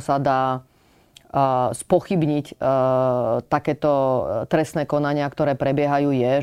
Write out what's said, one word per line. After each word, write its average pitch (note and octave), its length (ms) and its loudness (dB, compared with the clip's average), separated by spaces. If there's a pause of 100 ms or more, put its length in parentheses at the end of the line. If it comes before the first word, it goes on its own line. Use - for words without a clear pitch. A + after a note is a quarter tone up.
sa C#3 180 0
dá, C3 400 0 (720)
a, C3 400 2
spochybniť, D3+ 800 0
e, - 120 -6 (840)
takéto D3 440 0 (540)
trestné D#3 400 -2
konania, D3 400 -2
ktoré C#3+ 320 -2
prebiehajú, C#3+ 560 0
je, B2 180 2 (100)